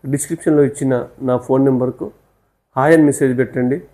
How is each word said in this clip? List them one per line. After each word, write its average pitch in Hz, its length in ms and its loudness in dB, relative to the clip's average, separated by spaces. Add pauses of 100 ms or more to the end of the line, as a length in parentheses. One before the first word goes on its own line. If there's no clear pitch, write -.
(100)
డిస్క్రిప్షన్లో 147 520 0
ఇచ్చిన 135 460 -2 (140)
నా 127 140 0
ఫోన్ 131 280 0
నెంబర్కు 127 460 -2 (640)
హాయ్ 143 180 4
అని 156 100 6
మెసేజ్ 135 340 0
పెట్టండి. 131 440 -2 (120)